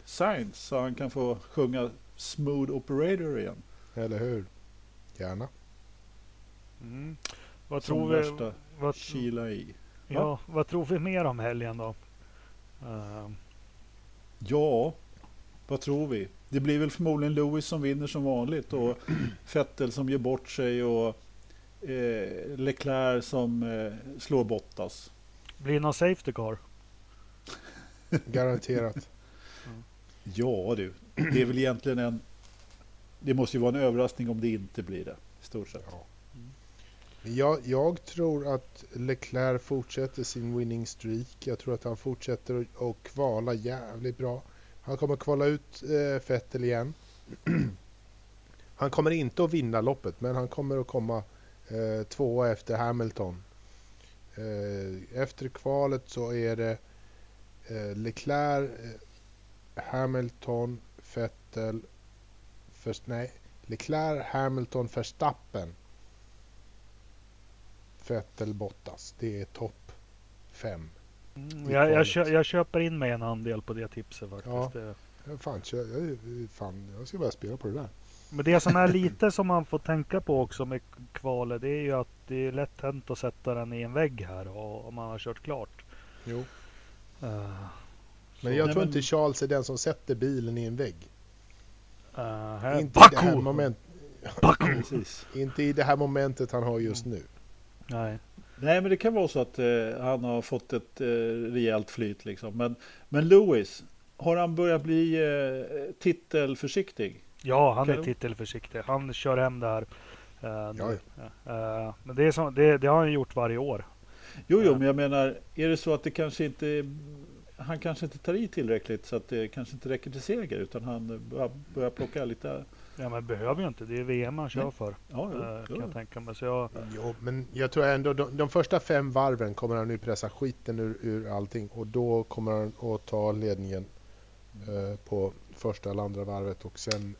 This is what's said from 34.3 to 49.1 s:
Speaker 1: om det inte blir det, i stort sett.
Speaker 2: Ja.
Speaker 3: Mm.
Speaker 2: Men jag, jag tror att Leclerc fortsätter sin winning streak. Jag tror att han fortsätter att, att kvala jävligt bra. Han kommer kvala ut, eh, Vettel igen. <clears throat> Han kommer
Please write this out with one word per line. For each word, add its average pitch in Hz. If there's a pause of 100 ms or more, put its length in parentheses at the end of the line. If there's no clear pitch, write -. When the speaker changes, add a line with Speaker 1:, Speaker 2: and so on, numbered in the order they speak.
Speaker 1:
om 113
det 117
inte 104
blir 90
det, 67 (260)
i -
stort 104
sett. -
Speaker 2:
Ja. 87 (360)
Speaker 3:
Mm. 123 (760)
Speaker 2:
Men 113
jag, 143
jag 143
tror 151
att -
Leclerc 127
fortsätter 135
sin 120
winning 117
streak. 113 (200)
Jag 123
tror 123
att -
han 117
fortsätter 123 (160)
att, -
att 117
kvala 120
jävligt 117
bra. 127 (400)
Han 135
kommer 143
kvala 143
ut, -
eh, 143
Vettel 123
igen. 120 (500)
<clears throat> 143 (1000)
Han 139
kommer 156